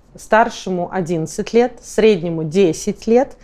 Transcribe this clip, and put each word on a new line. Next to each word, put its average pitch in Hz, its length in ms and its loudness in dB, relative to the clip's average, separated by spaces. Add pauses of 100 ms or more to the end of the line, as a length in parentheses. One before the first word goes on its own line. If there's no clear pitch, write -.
(180)
Старшему 196 760 -2
одиннадцать 170 580 -4
лет, 240 220 2 (100)
среднему 175 640 0
десять 180 600 0
лет 240 380 2